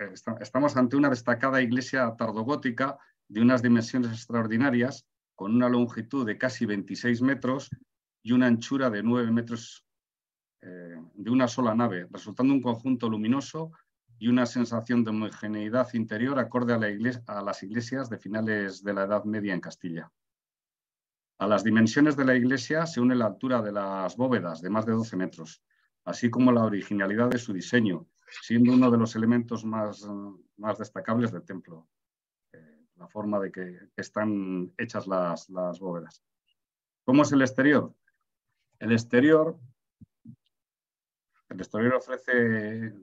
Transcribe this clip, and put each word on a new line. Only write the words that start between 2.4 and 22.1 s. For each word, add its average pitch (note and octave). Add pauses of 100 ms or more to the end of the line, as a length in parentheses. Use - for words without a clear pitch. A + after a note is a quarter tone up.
de G#2
unas B2
dimensiones A#2+
extraordinarias, A#2+ (280)
con G2+
una B2
longitud A#2+
de G#2
casi A#2+
veintiséis A2
metros C3 (520)
y A2+
una B2+
anchura B2
de G#2
nueve A#2
metros, A#2 (720)
eh, F2 (140)
de G#2
una B2+
sola A#2+
nave, G2
resultando G#2+
un C3+
conjunto A#2+
luminoso C#3 (460)
y A2
una B2
sensación A#2+
de A2
homogeneidad G#2+
interior A#2
acorde A#2+
a A2+
la G#2+
igle-, A#2
a G#2
las G2+
iglesias A#2
de G#2+
finales G2+
de G2+
la G2
Edad G2+
Media G#2
en E2+
Castilla. E2 (1300)
A G2
las G2+
dimensiones A2+